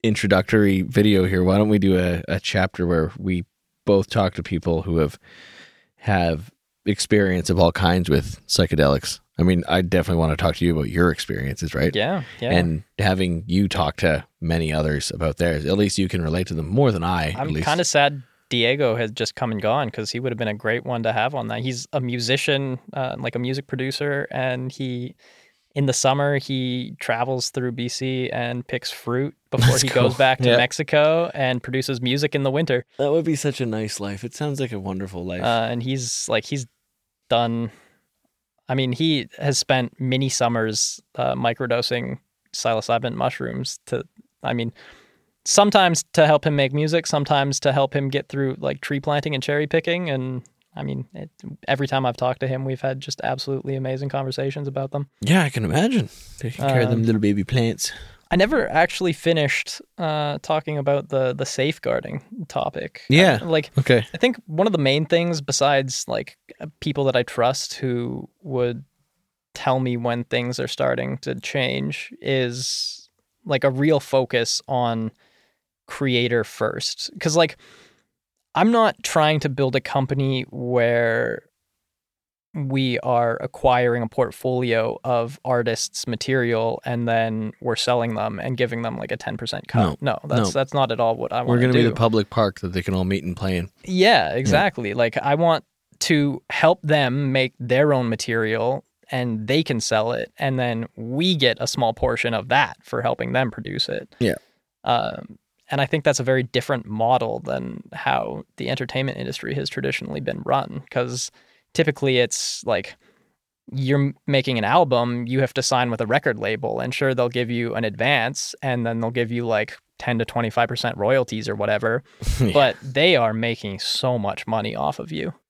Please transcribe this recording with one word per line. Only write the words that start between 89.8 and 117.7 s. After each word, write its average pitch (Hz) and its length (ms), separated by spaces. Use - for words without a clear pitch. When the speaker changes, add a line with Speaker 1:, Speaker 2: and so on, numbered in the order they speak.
Speaker 1:
No. 135 120
Speaker 2:
No, - 140
that's, 120 220
Speaker 1:
No. - 20
Speaker 2:
that's 135 220
not 135 180
at 117 80
all 113 160
what 120 160
I 123 100
Speaker 1:
We're 123 80
Speaker 2:
wanna 120 120
Speaker 1:
gonna 127 120
Speaker 2:
do. 123 100
Speaker 1:
be 117 60
the 107 60
public 110 360
park 104 300
that 95 80
they 92 120
can 95 140
all 92 100
meet 95 180
and 87 140
play 95 200
in. 87 120
Speaker 2:
Yeah, 185 480
Speaker 1:
Yeah. 87 40
Speaker 2:
exactly. 127 600
Like, 117 220
I 143 180
want 165 280
to 143 480
help 170 320
them 143 500
make 131 280
their 127 340
own 123 160
material 113 720
and 117 360
they 147 160
can 120 160
sell 110 320
it. 117 260
And 131 220
then 113 360
we 143 400
get 127 240
a 120 80
small 117 260
portion 120 400
of 110 160
that 139 340
for 117 200
helping 120 300
them 123 180
produce - 380
it. - 180
Speaker 1:
Yeah. 113 160
Speaker 2:
Um, - 540
and 139 120
I 135 40
think 156 180
that's 143 160
a 131 40
very 131 200
different 120 440
model 113 520
than 62 440
how 62 500
the 123 140
entertainment 131 480
industry - 340
has 139 160
traditionally - 500
been - 260
run. 139 440
'Cause 123 400
typically 139 440
it's - 480
like, 98 300
you're 135 280
m-, 139 160
making 135 320
an 107 60
album, 120 640
you 131 140
have 127 120
to 131 80
sign 123 300
with 113 100
a 110 60
record 120 320
label, 110 400
and 127 160
sure, 135 180
they'll 123 160
give 120 220
you 117 240